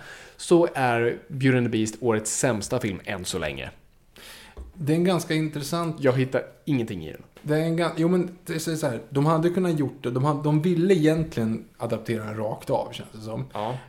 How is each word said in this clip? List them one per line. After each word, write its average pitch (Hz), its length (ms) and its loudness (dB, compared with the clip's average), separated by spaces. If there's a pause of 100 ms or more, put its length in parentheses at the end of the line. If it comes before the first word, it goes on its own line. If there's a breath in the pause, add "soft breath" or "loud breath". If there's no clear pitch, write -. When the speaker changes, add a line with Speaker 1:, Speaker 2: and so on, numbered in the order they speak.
(360 loud breath)
Speaker 1:
så 170 360 4
är 120 440 2 (100)
Beauty 131 300 4
and 120 80 4
the 113 120 0
Beast 110 240 0
årets 110 360 0
sämsta 120 420 0
film 98 260 -4
än 95 200 -6
så 92 140 -4
länge. 69 300 -6 (1040 loud breath)
Speaker 2:
Det 151 200 0
är 160 40 2
en 175 60 4
ganska 180 300 2
intressant 156 640 -2
Speaker 1:
Jag 135 140 4
hittar 131 280 2 (240)
ingenting 113 400 0
i 78 60 -10
den. - 100 -14 (200)
Speaker 2:
Det 147 140 0
är 156 40 2
en 165 200 0
gan-, 165 180 0
jo, 165 100 4
men 180 220 2 (160)
det 170 80 -6
är 160 60 -2 (160)
så 151 120 -2
här, 117 120 -2 (100)
de 139 160 2
hade 160 240 4
kunnat 175 300 0
gjort 131 240 -2
det. 123 80 -2
De 127 140 0
hade... 147 180 0
de 151 180 4
ville 175 320 4
egentligen 156 720 0 (120)
adaptera 110 480 -4
den 107 120 -8
rakt 110 320 -6
av, 120 220 0
känns - 200 -12
det 110 100 -16
som. 110 320 -6
Speaker 1:
Ja. 107 220 -4 (140)